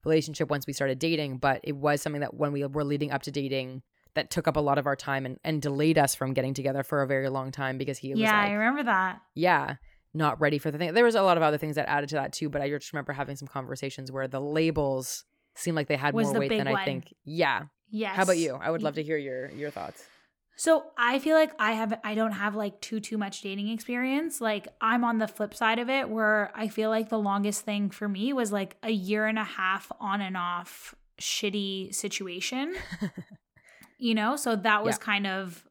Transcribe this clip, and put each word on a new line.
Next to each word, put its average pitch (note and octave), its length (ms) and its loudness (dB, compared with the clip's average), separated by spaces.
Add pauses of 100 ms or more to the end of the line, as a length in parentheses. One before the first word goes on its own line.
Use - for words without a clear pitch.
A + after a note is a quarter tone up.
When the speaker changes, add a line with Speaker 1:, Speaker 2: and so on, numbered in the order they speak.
Speaker 1:
relationship D#3 460 2
once C#3+ 160 -2
we C#3+ 60 -6
started C3 260 0
dating, D3+ 400 0
but C3+ 240 2
it D3 120 -4
was C#3+ 260 2
something D3 200 -4
that B2+ 140 -4
when C#3+ 160 0
we C#3+ 140 -2
were C#3+ 180 -2
leading C#3+ 280 0
up C#3 120 -4
to C#3+ 80 -8
dating C3 500 -4 (320)
that - 160 -2
took - 180 0
up D#3 80 2
a D3+ 60 2
lot C#3+ 160 4
of C#3 80 0
our C#3 100 2
time C3+ 300 -4
and, B2+ 180 -8
and D#3 200 0
delayed D3+ 340 4
us C#3+ 180 6
from C3+ 180 -2
getting C3 200 0
together C3+ 300 -2
for C#3+ 180 0
a C3+ 60 2
very C3+ 200 0
long C3+ 240 -4
time C3+ 280 -2
because C3+ 180 -2
he C3+ 140 -8
was G3+ 80 0
Speaker 2:
Yeah, G#3+ 180 6
Speaker 1:
like, G3+ 120 4
Speaker 2:
I G3+ 40 0
remember A#3+ 300 2
that. F#3+ 380 0 (120)
Speaker 1:
Yeah. D3+ 420 4 (360)
Not D3+ 300 0
ready D3 160 4
for D3+ 140 -2
the D3 80 -6
thing. E3+ 160 0
There A#3 80 8
was A#3 100 6
a G#3+ 80 6
lot F3+ 160 8
of E3 60 4
other D3+ 160 4
things D3+ 160 -4
that D3+ 120 0
added C#3+ 220 0
to D3+ 60 -4
that C#3 180 -2
too, D#3 160 -4
but C#3+ 140 -2
I C#3+ 80 -2
just D3 200 -8
remember C#3+ 220 -6
having C#3 220 -6
some C#3 120 -12
conversations C3 640 -8
where C3+ 160 -4
the C3 140 -4
labels D3 840 0 (300)
seemed E3 220 -4
like D3 120 -2
they C#3+ 100 0
had C#3 180 0
Speaker 2:
Was - 100 2
Speaker 1:
more C#3 80 2
Speaker 2:
the A3+ 60 2
Speaker 1:
weight C#3 100 0
Speaker 2:
big A3 80 2
Speaker 1:
than G3+ 100 0
I C3+ 40 2
Speaker 2:
one. F#3+ 140 0
Speaker 1:
think. - 280 -4 (120)
Yeah. D3+ 400 2 (260)
Speaker 2:
Yes. G#3+ 240 -4
Speaker 1:
How F#3+ 80 4
about F3+ 160 4
you? D3 160 0
I D3+ 160 -2
would E3 100 0
Speaker 2:
Y- D#3 40 -2
Speaker 1:
love D3 100 0
to D#3 80 -2
hear D3+ 140 -2
your, C3+ 340 -6
your D3 180 -8
thoughts. - 340 -10 (540)
Speaker 2:
So D#4+ 300 4 (100)
I B3 220 2
feel D#4 160 4
like D#4 240 6
I A3 140 2
have, A3 300 -2
I G#3+ 120 -4
don't A3 160 2
have, G3+ 240 -2
like, G3+ 260 -6
too, A3 180 -6
too G#3+ 200 -4
much G3 220 -6
dating G3+ 280 -6
experience. B3+ 720 -2
Like, G#3+ 260 0 (140)
I'm A#3 220 2
on A#3 160 2
the G#3+ 80 0
flip G#3 260 -4
side A3+ 240 2
of A#3+ 140 -4
it C4+ 180 0
where G#3+ 460 2
I A3 140 -4
feel A3 200 0
like A3 200 0
the A3 100 0
longest G3+ 440 0
thing G3+ 280 -2
for G#3 180 -6
me G#3 240 -2
was, A#3 180 0
like, G3 300 -4
a A3+ 80 -4
year G#3+ 380 0
and A3 100 0
a G#3+ 60 -2
half F#3+ 560 -2
on G3+ 220 -2
and F#3+ 140 -4
off F3 600 -6 (260)
shitty G3 720 -4
situation. G3+ 800 -6 (260)
Speaker 1:
<laughs> G3+ 140 -4 (880)
Speaker 2:
You A3+ 140 2
know? A3+ 220 0
So A#3+ 180 0
that G#3 280 2
was A3 140 0
Speaker 1:
Yeah. - 60 -10
Speaker 2:
kind G3+ 240 0
of, F#3+ 440 -6